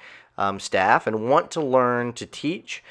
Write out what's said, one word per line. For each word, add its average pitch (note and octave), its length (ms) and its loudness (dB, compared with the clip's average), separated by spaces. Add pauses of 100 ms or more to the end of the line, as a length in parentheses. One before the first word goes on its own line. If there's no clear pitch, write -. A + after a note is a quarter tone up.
(380)
um, G2 220 -2
staff G2+ 480 2
and A2 220 -2
want D3+ 220 2
to E3 100 -4
learn B2 520 2
to - 120 -12
teach, - 640 -8